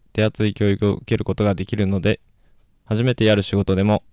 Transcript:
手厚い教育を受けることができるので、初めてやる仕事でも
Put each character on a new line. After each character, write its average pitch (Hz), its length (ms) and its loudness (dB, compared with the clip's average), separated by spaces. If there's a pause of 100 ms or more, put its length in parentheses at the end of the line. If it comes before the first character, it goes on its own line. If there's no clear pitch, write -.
(120)
手 104 100 -2
厚 107 240 0
い 101 60 0
教 104 160 0
育 101 180 0
を 98 100 2
受 - 100 -12
け 113 100 -2
る - 80 -4
こ 95 100 -4
と 107 100 -2
が 101 100 0
で 90 100 -8
き - 100 -10
る 104 120 0
の 95 140 -2
で、 101 200 0 (640)
初 110 180 -2
め 123 120 2
て 110 100 0
や 107 100 6
る 101 80 2
仕 - 140 -2
事 98 180 2
で 95 100 2
も 107 280 0